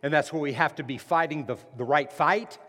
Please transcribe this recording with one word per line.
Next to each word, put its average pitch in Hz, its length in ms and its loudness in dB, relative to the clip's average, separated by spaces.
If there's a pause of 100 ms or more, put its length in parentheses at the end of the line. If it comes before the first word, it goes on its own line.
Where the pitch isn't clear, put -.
and 143 100 0
that's 147 200 2
why 160 60 -2
we 143 120 -2
have 147 240 0
to 151 80 -8
be 127 140 -6
fighting 156 480 0
the, 117 100 -4 (220)
the 123 80 -4
right 143 260 2
fight, 202 460 0 (120)